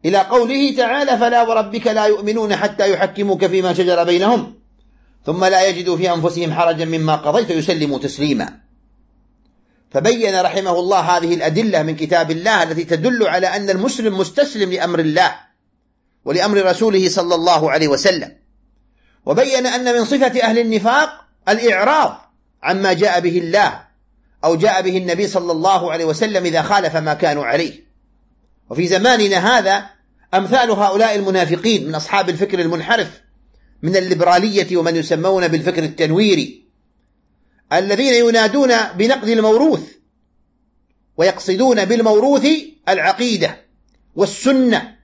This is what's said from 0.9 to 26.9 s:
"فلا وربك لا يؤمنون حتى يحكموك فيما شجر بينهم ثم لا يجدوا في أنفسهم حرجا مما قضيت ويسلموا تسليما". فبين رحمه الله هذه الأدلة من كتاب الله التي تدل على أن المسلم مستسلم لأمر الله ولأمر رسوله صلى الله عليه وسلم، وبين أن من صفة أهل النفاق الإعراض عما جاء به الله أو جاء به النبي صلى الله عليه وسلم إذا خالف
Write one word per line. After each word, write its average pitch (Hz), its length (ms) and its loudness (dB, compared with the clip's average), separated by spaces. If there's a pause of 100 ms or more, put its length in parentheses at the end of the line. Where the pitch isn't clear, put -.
"فلا 240 240 2
وربك 220 440 -2
لا 214 200 0
يؤمنون 208 500 0
حتى 202 360 0
يحكموك 190 540 0
فيما 185 280 0
شجر 175 300 2
بينهم 190 500 0 (720)
ثم 180 180 -2
لا 190 220 4
يجدوا 175 300 -2
في 175 160 -2
أنفسهم 165 400 -2
حرجا 170 320 0
مما 160 320 -2
قضيت 180 340 -2
ويسلموا 156 480 -2
تسليما". 139 640 -4 (1300)
فبين 208 500 0
رحمه 180 380 0
الله 180 220 2
هذه 170 340 0
الأدلة 160 480 0
من 156 140 -4
كتاب 160 340 0
الله 185 320 0
التي 160 220 -4
تدل 196 420 0
على 185 200 0
أن 196 240 -4
المسلم 202 480 -2
مستسلم 208 540 -2
لأمر 175 260 -2
الله 160 360 0 (880)
ولأمر 190 420 0
رسوله 190 420 2
صلى 170 260 0
الله 165 360 2
عليه 156 180 0
وسلم، 151 480 -2 (920)
وبين 254 400 0
أن 247 320 0
من 226 60 0
صفة 254 380 0
أهل 226 160 2
النفاق 233 720 0 (200)
الإعراض 226 840 0 (280)
عما 190 300 0
جاء 175 280 2
به 175 180 0
الله 175 460 0 (600)
أو 165 120 2
جاء 190 260 2
به 185 160 -2
النبي 180 280 -2
صلى 175 260 -4
الله 170 400 0
عليه 165 120 -4
وسلم 180 400 -2
إذا 160 180 0
خالف 180 340 0